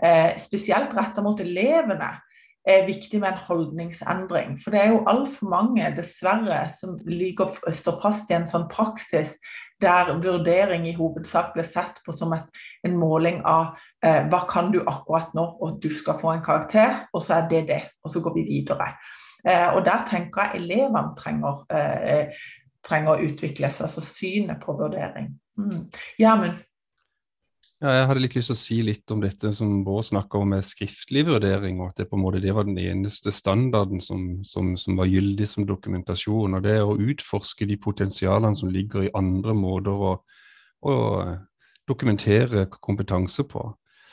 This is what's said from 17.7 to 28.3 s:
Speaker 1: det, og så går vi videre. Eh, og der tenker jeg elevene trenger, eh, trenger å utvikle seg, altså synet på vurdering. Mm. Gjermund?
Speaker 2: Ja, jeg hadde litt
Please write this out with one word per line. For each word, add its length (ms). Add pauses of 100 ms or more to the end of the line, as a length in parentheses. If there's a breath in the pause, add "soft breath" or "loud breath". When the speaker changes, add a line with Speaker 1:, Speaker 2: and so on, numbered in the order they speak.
Speaker 1:
det, 120 (200)
og 80
så 140
går 100
vi 160
videre. 420 (540 loud breath)
Eh, 300
og 100
der 220
tenker 420
jeg 140
elevene 520
trenger, 540
eh, 640 (500 loud breath)
trenger 320
å 160
utvikle 400
seg, 160
altså 160
synet 640
på 100
vurdering. 600 (200)
Mm. 280 (340 loud breath)
Gjermund? 460 (1120)
Speaker 2:
Ja, 160
jeg 160
hadde 140
litt 160